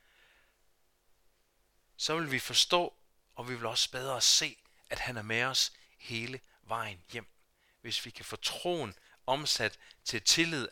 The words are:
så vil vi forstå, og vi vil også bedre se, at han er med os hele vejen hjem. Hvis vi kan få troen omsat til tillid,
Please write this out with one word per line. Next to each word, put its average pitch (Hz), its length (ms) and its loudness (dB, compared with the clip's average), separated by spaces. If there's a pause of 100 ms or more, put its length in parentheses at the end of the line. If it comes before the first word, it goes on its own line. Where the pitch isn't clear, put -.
(2000)
så 156 200 -2
vil 156 160 -2
vi 127 60 0
forstå, - 560 4 (400)
og 123 140 -10
vi 127 60 -6
vil 117 120 -6
også - 240 0
bedre 131 300 -4
se, - 360 4 (340)
at - 80 -4
han 127 180 -4
er 107 60 -4
med 113 220 0
os - 280 2 (260)
hele 117 420 -8 (220)
vejen 110 400 -6 (100)
hjem. 117 140 -8 (540)
Hvis - 240 -6
vi 117 60 -12
kan - 140 -14
få 110 120 -8
troen 160 580 -4 (320)
omsat 131 520 0 (260)
til - 180 -2
tillid, 160 500 4